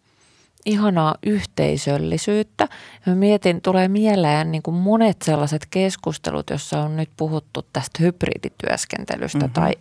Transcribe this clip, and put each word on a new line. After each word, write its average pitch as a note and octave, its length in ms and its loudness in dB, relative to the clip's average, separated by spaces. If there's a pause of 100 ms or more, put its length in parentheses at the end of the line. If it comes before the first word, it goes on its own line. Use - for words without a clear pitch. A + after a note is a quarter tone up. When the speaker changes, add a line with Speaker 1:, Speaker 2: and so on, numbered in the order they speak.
(680)
Speaker 1:
ihanaa G3+ 480 2 (120)
yhteisöllisyyttä. D#3+ 1400 -2 (380)
Mä F3+ 80 2
mietin, F#3+ 480 2
tulee F#3 260 2
mieleen F3 640 2
niin D#3 100 -4
kuin E3 120 -4
monet G#3 480 2
sellaiset D3+ 480 0
keskustelut, F#3 800 -4
jossa D3+ 300 -4
on D3+ 160 -4
nyt D#3 200 -4
puhuttu D#3 460 -4 (100)
tästä - 280 -6
hybridityöskentelystä - 1400 -2
Speaker 2:
Mhm. C3+ 140 0
Speaker 1:
tai D#3+ 280 2